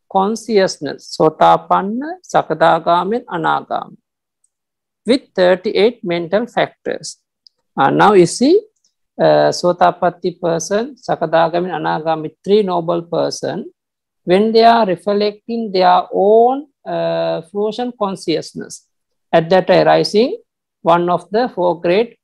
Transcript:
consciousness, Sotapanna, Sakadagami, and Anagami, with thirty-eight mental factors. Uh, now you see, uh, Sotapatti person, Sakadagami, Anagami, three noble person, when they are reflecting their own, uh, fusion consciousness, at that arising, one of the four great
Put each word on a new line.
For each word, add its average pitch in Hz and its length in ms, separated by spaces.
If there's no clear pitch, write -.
consciousness, 190 1080
Sotapanna, 180 1080
Sakadagami, 170 1040
and 165 180
Anagami, - 520
with 254 160
thirty-eight 185 720
mental 175 440
factors. - 720
Uh, 139 120
now 170 240
you 185 120
see, 311 360
uh, 151 320
Sotapatti 175 880
person, 202 560
Sakadagami, 165 720
Anagami, 160 760
three 202 200
noble 175 380
person, 156 720
when 202 280
they 226 120
are 226 220
reflecting 208 840
their 185 320
own, 233 540
uh, 165 560
fusion 214 480
consciousness, - 880
at 165 180
that 185 200
arising, 170 680
one 175 280
of 175 220
the 233 180
four 175 320
great 196 420